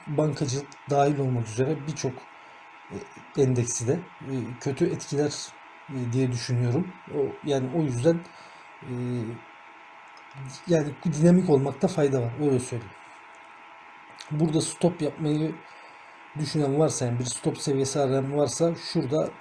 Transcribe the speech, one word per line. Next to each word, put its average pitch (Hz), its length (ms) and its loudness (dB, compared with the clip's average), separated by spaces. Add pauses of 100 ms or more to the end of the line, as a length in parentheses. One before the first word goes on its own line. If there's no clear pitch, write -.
bankacılık 143 600 -2 (240)
dahil 143 280 4
olmak 127 300 0
üzere 131 280 0 (100)
birçok, 143 260 -6 (800)
e, 98 60 -10 (460)
endeksi 123 460 2
de, 135 40 4 (280)
e, 135 120 -10 (280)
kötü 143 260 0
etkiler, 147 460 -2 (560)
e, 123 240 -4
diye 127 200 2
düşünüyorum. 123 600 0 (220)
O, 147 40 -4 (260)
yani 135 320 0
o 165 60 2
yüzden, 147 380 2 (600)
e, 127 100 -10 (1800)
yani 156 200 4 (160)
dinamik 170 460 6
olmakta 139 380 4
fayda 135 340 2
var, 117 180 -2
öyle 143 180 4
söyleyeyim. 110 340 -8 (1400)
Burada 156 300 2
stop - 420 0
yapmayı 151 520 0 (840)
düşünen 147 400 0
varsa, 147 280 2
yani 120 120 0
bir 127 60 -2
stop 147 340 -4
seviyesi 135 420 0
arayan 135 360 0
varsa 160 380 2
şurada 156 560 -2 (100)